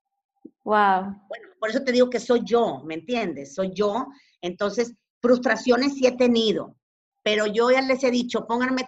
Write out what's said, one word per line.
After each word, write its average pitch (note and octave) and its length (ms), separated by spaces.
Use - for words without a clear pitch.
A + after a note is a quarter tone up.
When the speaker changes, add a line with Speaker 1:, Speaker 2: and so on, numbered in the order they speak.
Speaker 1:
Guau. G3+ 400
Speaker 2:
Bueno, - 200
por A3 100
eso C4 140
te B3+ 80
digo B3 180
que A#3+ 100
soy A#3+ 240
yo, F#3 400
¿me D#3+ 100
entiendes? E3 600
Soy F#3+ 200
yo. G#3 320
Entonces, G3+ 540
frustraciones B3 720
sí C4+ 120
he B3 100
tenido, A3+ 600
pero G#3+ 240
yo A3+ 240
ya C4 120
les C4 220
he B3+ 60
dicho, A#3+ 360
"Pónganme B3+ 420